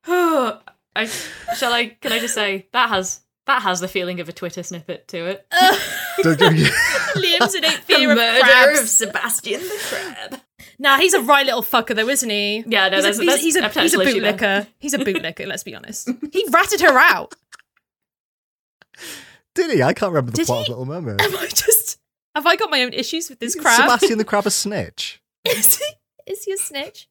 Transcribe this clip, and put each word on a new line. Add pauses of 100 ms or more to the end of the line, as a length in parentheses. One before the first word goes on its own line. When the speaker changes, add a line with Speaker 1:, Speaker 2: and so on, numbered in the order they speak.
Speaker 1:
I, (500)
shall
I?
Can
I
just
say
that
has, (260)
that
has
the
feeling
of
a
Twitter
snippet
to
it.
Speaker 2:
Uh, (220)
<laughs>
Speaker 3:
Don't (160)
you-
<laughs>
Speaker 2:
Liam's
in
a
Speaker 1:
The
Speaker 2:
fear
of
Speaker 1:
murder
Speaker 2:
crabs.
Speaker 1:
of
Sebastian
the (100)
Crab. (380)
Speaker 2:
Nah,
he's
a
right
little
fucker
though,
isn't
he?
Speaker 1:
Yeah,
no,
Speaker 2:
He's
a,
Speaker 1:
there's,
Speaker 2:
he's,
Speaker 1:
there's
Speaker 2:
he's
a,
Speaker 1:
a
Speaker 2:
he's (260)
a
Speaker 1:
potential
issue
there.
Speaker 2:
bootlicker. (120)
He's
a
bootlicker,
let's
be
honest. (220)
He
ratted
her
out. (2250)
Speaker 3:
Did
he?
I
can't
remember
the
Speaker 2:
Did
Speaker 3:
plot
Speaker 2:
he?
Speaker 3:
of
Little
Mermaid.
Speaker 2:
Am
I
just (380)
have
I
got
my
own
issues
with
this
Speaker 3:
Is
Speaker 2:
crab?
Speaker 3:
Sebastian
the
Crab
a
snitch? (120)
Speaker 2:
<laughs>
Is
he, (420)
is
he
a
snitch?